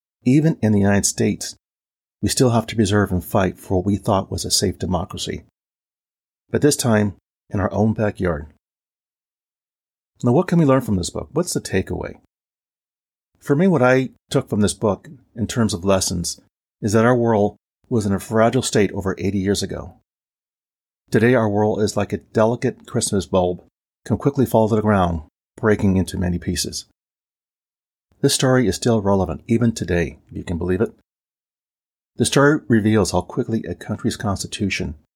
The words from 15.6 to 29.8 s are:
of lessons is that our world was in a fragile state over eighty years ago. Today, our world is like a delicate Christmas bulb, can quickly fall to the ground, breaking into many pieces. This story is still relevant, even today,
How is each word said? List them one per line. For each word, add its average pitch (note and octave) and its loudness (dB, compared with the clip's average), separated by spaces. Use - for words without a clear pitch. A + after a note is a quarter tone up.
of F2+ -6
lessons F#2 -2
is A2 -2
that A2+ 4
our A#2+ 4
world A2+ 2
was A2 0
in G2+ 0
a F#2+ 0
fragile A2+ 2
state G2+ 2
over F#2+ -4
eighty G2 -2
years F#2+ 0
ago. - -12
Today, A#2+ 4
our A2+ 2
world G#2 0
is G2+ 0
like G2+ -4
a G#2 -6
delicate A2+ 0
Christmas G#2+ -2
bulb, F2+ -2
can G#2+ -2
quickly C#3 0
fall A2 2
to A2 0
the G#2+ 0
ground, F#2 0
breaking G2+ 2
into F#2 -2
many F2+ -4
pieces. - -6
This C#3+ 2
story B2+ 2
is F#2+ 0
still A2+ 0
relevant, F#2+ 0
even A#2 2
today, F2 -4